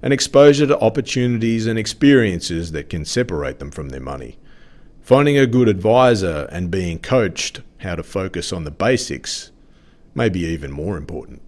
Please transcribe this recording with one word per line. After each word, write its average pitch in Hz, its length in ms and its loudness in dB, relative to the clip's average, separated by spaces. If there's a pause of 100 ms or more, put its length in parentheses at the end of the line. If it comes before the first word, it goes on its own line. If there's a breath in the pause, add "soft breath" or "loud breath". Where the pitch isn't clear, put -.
and 135 100 0
exposure 143 560 6
to 143 100 2
opportunities 113 880 0
and 113 120 -2
experiences 101 920 2
that 76 160 -8
can 78 160 -6
separate 73 540 -4
them 69 140 -14
from 71 160 -10
their 67 120 -12
money. 65 380 -12 (640 soft breath)
Finding 143 380 4
a 135 80 6
good 120 220 4
advisor 101 840 2
and 87 180 -4
being 87 280 -4
coached - 640 -2 (160)
how 90 160 -8
to 82 80 -8
focus 95 500 -6
on 87 120 -8
the 76 60 -8
basics - 800 -4 (640 soft breath)
may 117 140 0
be 90 120 -2
even 80 300 -6
more 78 280 -8
important. 65 500 -14